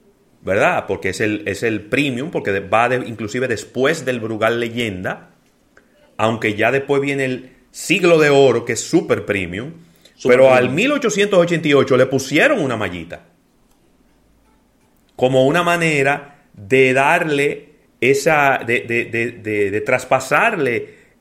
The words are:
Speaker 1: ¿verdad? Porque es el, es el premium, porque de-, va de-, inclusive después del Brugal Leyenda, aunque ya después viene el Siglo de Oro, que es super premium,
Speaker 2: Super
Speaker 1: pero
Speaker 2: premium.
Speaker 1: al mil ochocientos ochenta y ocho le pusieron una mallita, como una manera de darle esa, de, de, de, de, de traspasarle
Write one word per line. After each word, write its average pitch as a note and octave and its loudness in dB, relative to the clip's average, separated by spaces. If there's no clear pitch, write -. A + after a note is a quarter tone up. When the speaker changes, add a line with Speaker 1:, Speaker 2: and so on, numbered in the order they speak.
Speaker 1:
¿verdad? A#2+ 0
Porque F#2+ -4
es F2+ -6
el, G#2+ -2
es G2 -6
el A2 -4
premium, C3 -4
porque C#3 -6
de-, G2 -2
va G#2+ 0
de-, B2 -2
inclusive A2+ -6
después C3 -4
del B2+ -4
Brugal A2+ -2
Leyenda, A#2 -8
aunque A2 -2
ya A2 0
después C#3 -2
viene C#3 -2
el B2+ -8
Siglo F3 2
de D3 4
Oro, C3 4
que A#2 -4
es A2 -8
super B2+ -2
premium, G2 -6
Speaker 2:
Super B2 2
Speaker 1:
pero C3 8
Speaker 2:
premium. B2+ 4
Speaker 1:
al B2+ -4
mil A#3+ 0
ochocientos G#3 0
ochenta E3+ 0
y D3 2
ocho C3+ 4
le B2+ 4
pusieron F3+ 0
una B2+ -4
mallita, F2 -10
como C3 2
una E3 2
manera D#3 0
de C3 2
darle D3 0
esa, C#3+ 2
de, A#2 0
de, A#2 -4
de, A#2 -4
de, G#2 -2
de G#2+ -2
traspasarle C3 -2